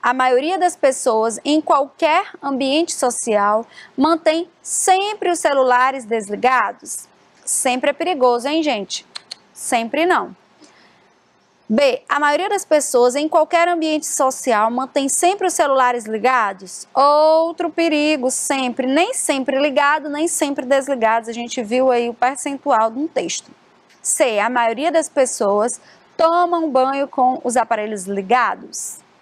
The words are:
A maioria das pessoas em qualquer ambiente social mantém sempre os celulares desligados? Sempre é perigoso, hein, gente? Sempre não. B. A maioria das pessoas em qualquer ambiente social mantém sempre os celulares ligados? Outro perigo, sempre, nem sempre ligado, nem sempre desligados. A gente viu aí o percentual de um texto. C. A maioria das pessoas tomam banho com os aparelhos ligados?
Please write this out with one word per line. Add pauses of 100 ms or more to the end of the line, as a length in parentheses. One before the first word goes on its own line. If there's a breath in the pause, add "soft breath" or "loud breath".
A
maioria
das
pessoas
em
qualquer (160)
ambiente
social (300 loud breath)
mantém (120)
sempre
os
celulares
desligados? (340)
Sempre
é
perigoso,
hein,
gente? (440)
Sempre
não. (1300 soft breath)
B.
A
maioria
das
pessoas
em
qualquer
ambiente
social
mantém
sempre
os
celulares
ligados?
Outro
perigo,
sempre,
nem
sempre
ligado,
nem
sempre
desligados.
A
gente
viu
aí
o
percentual
de
um
texto. (520)
C.
A
maioria
das
pessoas (340 soft breath)
tomam
banho
com
os
aparelhos
ligados? (240)